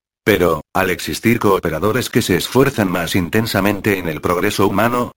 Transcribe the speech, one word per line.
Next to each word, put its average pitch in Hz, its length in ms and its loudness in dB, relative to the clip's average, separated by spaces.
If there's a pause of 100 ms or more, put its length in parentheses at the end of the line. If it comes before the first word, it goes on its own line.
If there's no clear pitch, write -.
(260)
Pero, 87 360 2 (120)
al 95 160 0
existir 101 480 -2
cooperadores 95 720 0
que 123 100 2
se 98 140 0
esfuerzan 107 560 2
más 87 240 -4
intensamente 101 840 0
en 87 120 -4
el 76 120 -6
progreso 92 460 0
humano, 113 500 0